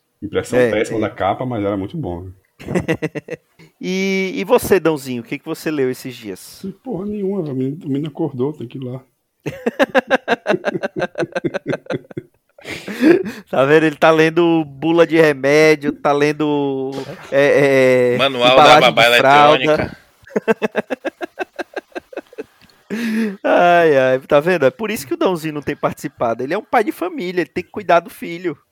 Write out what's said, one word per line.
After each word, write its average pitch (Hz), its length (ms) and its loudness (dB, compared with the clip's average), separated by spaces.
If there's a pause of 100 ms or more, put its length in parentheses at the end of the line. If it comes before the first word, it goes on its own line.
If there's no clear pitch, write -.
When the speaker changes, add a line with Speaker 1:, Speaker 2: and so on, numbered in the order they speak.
(220)
Speaker 1:
Impressão 101 360 -4
Speaker 2:
É, 120 120 2
Speaker 1:
péssima 113 280 -4
Speaker 2:
é. 107 40 -2
Speaker 1:
da 101 80 -2
capa, 101 340 -4
mas 117 180 -6
era 101 140 -2
muito 95 220 -8
bom. 90 300 -8 (300)
Speaker 2:
<laughs> 160 800 -8 (420)
E, 190 540 -4
e 190 80 -4
você, 202 380 0
Dãozinho, 135 420 -2
o - 20 -12
que 147 140 -10
que - 60 -20
você 160 260 -8
leu 139 180 -2
esses 127 280 -10
dias? 104 480 -16
Speaker 1:
Não 196 80 -12
porra 202 340 -10
nenhuma, 202 360 -6
velho. 147 120 -8
O - 20 -6
menino, 135 280 -4
o 165 40 -12
menino 143 200 -4
acordou, 139 440 -6
tem 120 140 -14
que 120 100 -16
ir 135 60 -14
lá. 123 180 -12 (440)
Speaker 2:
<laughs> - 3000 -6 (1120)
Tá 135 160 0
vendo? 156 220 4
Ele 147 100 -2
tá 160 140 4
lendo 160 540 2
bula 156 420 0
de 151 100 -2
remédio, 147 760 2
tá 147 200 -2
lendo, 143 800 -2 (400)
é, 135 840 4
é, 123 40 0
Speaker 3:
Manual 127 340 2
Speaker 2:
embalagem 151 280 8
Speaker 3:
da 127 100 6
babá 117 200 4
Speaker 2:
de 120 80 6
fralda. 143 460 6
Speaker 3:
eletrônica. 127 320 0 (3000)
Speaker 2:
<laughs> 220 540 -4
Ai, 175 540 4
ai, 131 220 2
tá 143 200 2
vendo? 165 240 0
É 127 60 4
por 214 200 -6
isso 226 160 -8
que - 60 -8
o 339 40 -6
Dãozinho 160 360 -2
não 147 80 -8
tem 143 160 -6
participado. 123 680 -4
Ele 143 120 -6
é 202 40 -2
um 214 60 -12
pai 247 180 0
de 240 80 -4
família, 185 520 -6
ele 151 80 -8
tem 180 120 -8
que - 80 -16
cuidar 175 300 0
do 175 80 -8
filho. 170 480 -10 (160)